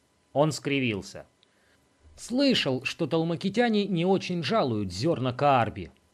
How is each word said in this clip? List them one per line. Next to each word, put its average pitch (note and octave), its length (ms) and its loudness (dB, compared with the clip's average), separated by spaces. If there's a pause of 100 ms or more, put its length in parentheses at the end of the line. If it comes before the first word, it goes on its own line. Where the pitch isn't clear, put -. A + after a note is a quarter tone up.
(340)
Он D3+ 180 2
скривился. A#2+ 760 -4 (880)
Слышал, A3+ 680 0
что - 220 -4
талмакитяне G3 800 0
не F3 200 0
очень F3+ 380 0
жалуют B2 480 0
зёрна B2 420 0
каарби. B2 580 2 (220)